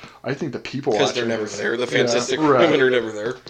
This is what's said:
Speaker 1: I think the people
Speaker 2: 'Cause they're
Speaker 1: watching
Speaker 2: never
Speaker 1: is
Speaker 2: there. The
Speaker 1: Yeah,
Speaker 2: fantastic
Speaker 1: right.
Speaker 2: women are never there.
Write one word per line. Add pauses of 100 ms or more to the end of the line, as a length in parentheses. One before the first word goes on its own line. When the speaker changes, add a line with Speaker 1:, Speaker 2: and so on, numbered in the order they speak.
(220)
Speaker 1:
I
think
the
people
Speaker 2:
'Cause
they're
Speaker 1:
watching
Speaker 2:
never
Speaker 1:
is
Speaker 2:
there.
The
Speaker 1:
Yeah,
Speaker 2:
fantastic
Speaker 1:
right.
Speaker 2:
women
are
never
there. (160)